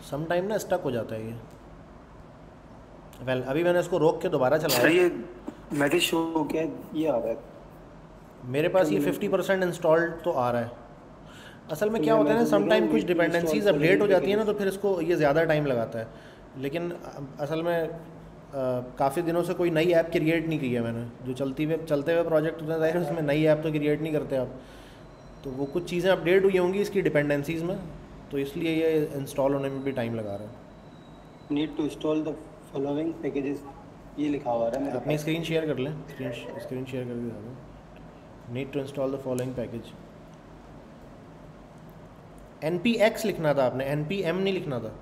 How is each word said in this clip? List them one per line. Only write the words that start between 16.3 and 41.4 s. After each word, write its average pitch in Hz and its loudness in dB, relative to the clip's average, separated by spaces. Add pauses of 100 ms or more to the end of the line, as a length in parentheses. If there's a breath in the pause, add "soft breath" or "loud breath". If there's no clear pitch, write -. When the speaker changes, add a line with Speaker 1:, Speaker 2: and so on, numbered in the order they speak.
Speaker 1:
लेकिन 156 -4
अ-, 143 -12 (180)
असल 160 -2
में, 170 0
अ, 160 -8 (1000)
काफ़ी 143 2
दिनों 170 0
से 175 -2
कोई 175 2
नई 165 4
ऐप 165 4
create 160 2
नहीं 156 0
की 127 -2
है 117 0
मैंने। 117 -6
जो 127 -4
चलती 139 -2
हुए, 156 0
चलते 156 0
हुए 170 4
प्रोजेक्ट 160 0
होते 156 -4
हैं, 160 -2
जाहिर 160 2
है 175 2
उसमें 165 -2
नई 151 2
ऐप 156 4
तो 160 -2
क्रिएट 151 0
नहीं 160 -2
करते 135 -2
आप। 127 -2 (880 loud breath)
तो 139 -8
वो 131 -4
कुछ 170 -4
चीज़ें 175 2
update 175 6
हुई 190 6
होंगी 180 2
इसकी 202 0
dependencies 151 2
में, 190 -4 (520)
तो 143 -4
इसलिए 160 -2
ये 160 2
install 139 0
होने 139 0
में 135 -6
भी 135 -2
time 117 -2
लगा 104 -6
रहा 104 -10
है। - -14 (1000)
Speaker 2:
Need 147 0
to 151 -2
install 156 -2
the 151 -4 (400)
following 143 -2
packages, 139 -4 (600)
ये 147 0
लिखा 131 -2
हुआ 117 2
है 135 -2
मेरे 127 -4
Speaker 1:
अपनी 147 -2
Speaker 2:
पास। 151 -2
Speaker 1:
screen 160 -2
share 160 -2
कर 139 -2
लें, 139 -6
Screen, 127 -8 (280)
screen 131 -8
share 127 -6
करके 120 -6
दिखा 113 -8
दो। 120 -12 (1000)
Need 135 -6
to 139 -4
install 135 -4
the 135 -8
following 127 -2
package। 113 -8 (2750)